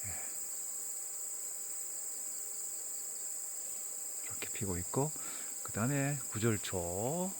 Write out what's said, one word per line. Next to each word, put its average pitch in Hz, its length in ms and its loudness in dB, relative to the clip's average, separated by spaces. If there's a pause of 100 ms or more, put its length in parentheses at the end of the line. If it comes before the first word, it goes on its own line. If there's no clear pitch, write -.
예. - 60 0 (4000)
이렇게 - 260 -2
피고 98 260 0
있고, 139 340 2 (520)
그 - 100 -2
다음에 139 460 4 (100)
구절초 107 1120 2